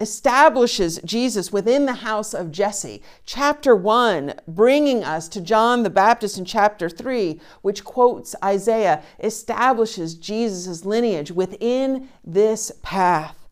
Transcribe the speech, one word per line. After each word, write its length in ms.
establishes 1040
Jesus 480
within 320
the 80
house 400
of 180
Jesse. 500
Chapter 500
one, 580
bringing 560
us 260
to 120
John 420
the 60
Baptist 480
in 80
chapter 440
three, 500
which 220
quotes 600
Isaiah, 600
establishes 960
Jesus' 680
lineage 480
within 760
this 480
path. 680